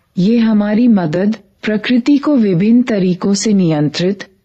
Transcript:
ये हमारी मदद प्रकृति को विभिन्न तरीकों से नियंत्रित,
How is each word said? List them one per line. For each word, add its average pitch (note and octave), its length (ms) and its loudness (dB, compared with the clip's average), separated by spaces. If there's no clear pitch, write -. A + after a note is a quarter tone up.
ये G#3+ 200 2
हमारी A3 500 2
मदद F#3 480 0
प्रकृति B3 560 0
को D4 180 0
विभिन्न G#3+ 460 2
तरीकों G3 520 -2
से G#3+ 180 -2
नियंत्रित, F3 720 -2